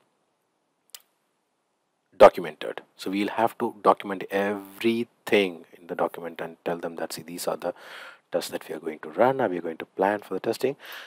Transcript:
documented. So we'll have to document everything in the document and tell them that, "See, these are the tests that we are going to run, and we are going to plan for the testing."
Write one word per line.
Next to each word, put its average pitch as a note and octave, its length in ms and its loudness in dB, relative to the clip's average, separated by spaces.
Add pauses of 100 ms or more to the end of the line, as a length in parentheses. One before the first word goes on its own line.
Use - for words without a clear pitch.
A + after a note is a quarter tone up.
(2250)
documented. F2+ 640 6 (160)
So - 140 -8
we'll G2+ 180 0
have - 300 0
to A2 220 -4
document F#2+ 480 2
everything G2+ 1300 -2 (160)
in E2 80 -20
the F2 80 -8
document E2+ 460 -6
and E2 240 -12
tell F2 140 -4
them E2+ 180 -10
that, E2+ 160 -10
"See, E2+ 80 -12
these E2+ 260 -10
are - 80 -4
the - 180 -6 (560)
tests - 220 -4
that - 160 -10
we D#2+ 80 -10
are D2+ 40 -10
going D#2 200 -10
to - 100 -14
run, A#2+ 300 2
and A2 120 0
we F2 80 -2
are F2 100 -8
going D#2+ 80 -10
to - 80 -10
plan G2+ 340 0
for - 140 -12
the - 80 -4
testing." B2+ 340 -2 (320)